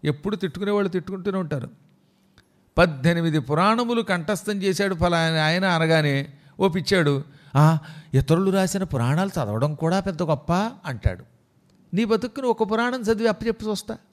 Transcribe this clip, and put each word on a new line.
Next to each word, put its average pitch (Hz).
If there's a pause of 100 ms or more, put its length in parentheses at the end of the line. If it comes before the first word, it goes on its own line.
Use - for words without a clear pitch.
ఎప్పుడు 151
తిట్టుకునే 180
వాళ్ళు 202
తిట్టుకుంటూనే 185
ఉంటారు. 151 (1080)
"పద్దెనిమిది 165
పురాణములు 214
కంఠస్థం 190
చేశాడు 190
ఫలానా 165
ఆయన" 175
అనగానే 160 (320)
ఓ 190
పిచ్చాడు, 156 (340)
"ఆ, 156 (360)
ఇతరులు 165
రాసిన 190
పురాణాలు 147
చదవడం 135
కూడా 165
పెద్ద 185
గొప్ప" 151 (320)
అంటాడు. 107 (680)
నీ 214
బతుక్కుని 233
ఒక 220
పురాణం 240
చదివి 220
అప్పచెప్పి 220
చూస్తా. 214 (160)